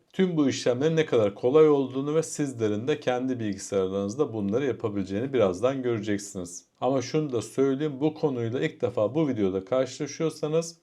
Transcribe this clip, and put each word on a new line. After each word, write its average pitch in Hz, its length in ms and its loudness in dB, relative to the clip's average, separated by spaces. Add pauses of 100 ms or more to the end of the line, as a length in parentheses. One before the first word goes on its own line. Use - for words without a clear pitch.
(140)
Tüm 185 240 2
bu 143 120 4
işlemlerin 127 460 0
ne 165 100 4
kadar 107 300 2
kolay 151 340 6
olduğunu 139 460 0
ve 160 80 2
sizlerin 120 640 -2
de 156 120 0
kendi 127 400 -2
bilgisayarlarınızda 101 960 -2
bunları 110 320 -2
yapabileceğini 104 680 -4
birazdan 117 500 2
göreceksiniz. 101 840 -4 (160)
Ama 127 200 2
şunu 151 300 -2
da 117 100 -2
söyleyeyim, 135 580 0
bu 156 140 2
konuyla 127 480 -2
ilk 156 200 -4
defa 117 340 0
bu 160 120 2
videoda 98 380 0
karşılaşıyorsanız 151 1160 -2